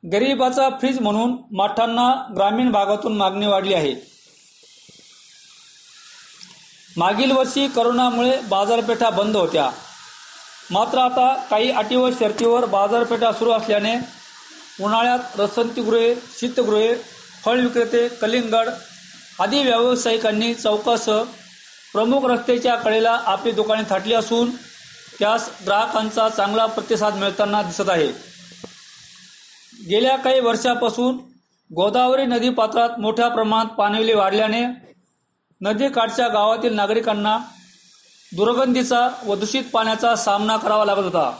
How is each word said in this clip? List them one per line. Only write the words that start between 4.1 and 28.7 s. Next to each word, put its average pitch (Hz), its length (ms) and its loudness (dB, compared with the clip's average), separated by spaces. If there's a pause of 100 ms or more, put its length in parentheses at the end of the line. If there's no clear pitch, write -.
मागील 208 360 0
वर्षी 262 360 0
करोनामुळे 240 800 2
बाजारपेठा 226 600 0
बंद 208 260 0
होत्या, 165 340 2 (1000)
मात्र 233 280 0
आता 254 360 2 (160)
काही 226 200 2
अटी 226 260 0
व 254 140 2 (100)
शर्तीवर 233 440 2
बाजारपेठा 226 680 0
सुरू 226 180 0
असल्याने 220 460 0 (880)
उन्हाळ्यात 240 560 0
रसंतीगृहे, 226 720 0
शीतगृहे, 233 800 0 (500)
फळ 247 160 2
विक्रेते, 240 480 0
कलिंगड 226 600 -2 (720)
आदी 226 220 0
व्यावसायिकांनी 233 920 0
चौकासह 220 680 0 (680)
प्रमुख 247 380 2
रस्त्याच्या 240 440 0
कडेला 226 500 2
आपली 196 280 -2
दुकाने 214 380 0
थाटली 196 240 0
असून, 233 360 0 (680)
त्यास 214 320 0 (160)
ग्राहकांचा 214 600 0
चांगला 220 380 0
प्रतिसाद 214 480 -2
मिळताना 202 480 0
दिसत 185 260 -4
आहे. 170 180 2 (1800)